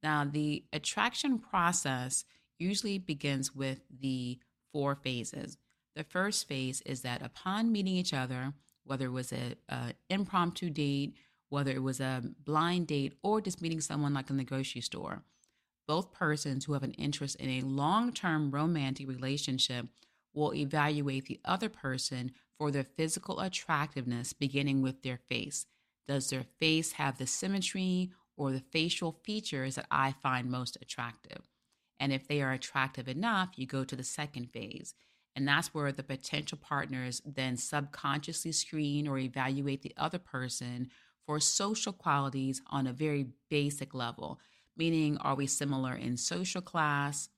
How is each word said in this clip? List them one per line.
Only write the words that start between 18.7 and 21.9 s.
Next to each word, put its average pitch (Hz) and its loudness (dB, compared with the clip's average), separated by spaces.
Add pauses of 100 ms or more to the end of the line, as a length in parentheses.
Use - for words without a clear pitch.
relationship 131 0 (460)
will 147 2
evaluate 143 2
the - -8
other 190 0
person 131 -4 (260)